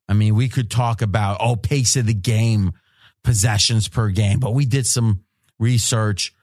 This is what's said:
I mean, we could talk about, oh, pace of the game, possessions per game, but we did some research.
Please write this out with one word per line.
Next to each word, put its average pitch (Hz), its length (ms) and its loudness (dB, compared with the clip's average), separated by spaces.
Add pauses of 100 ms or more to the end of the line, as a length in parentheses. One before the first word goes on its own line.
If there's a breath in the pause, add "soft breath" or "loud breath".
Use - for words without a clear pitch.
I 101 60 -4
mean, 107 200 4
we 123 140 2
could 113 220 -4
talk 117 320 0
about, 101 380 -2
oh, 120 160 0
pace 135 400 0
of 120 100 0
the 113 80 0
game, 107 580 0 (500 soft breath)
possessions 107 680 0
per 113 200 -2
game, 101 320 0
but 113 140 -2
we 139 120 0
did 123 200 0
some 113 380 0 (340)
research. 110 840 -2